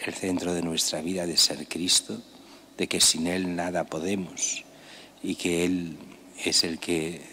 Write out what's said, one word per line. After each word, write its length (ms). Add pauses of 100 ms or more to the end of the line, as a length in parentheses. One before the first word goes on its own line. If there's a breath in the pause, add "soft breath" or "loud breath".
el 140
centro 400
de 80
nuestra 400
vida 220
ha 20
de 100
ser 320
Cristo, 540 (560 loud breath)
de 100
que 140
sin 240
Él 280
nada 300
podemos 800 (580 loud breath)
y 140
que 280
Él 340 (460)
es 200
el 140
que 440 (100)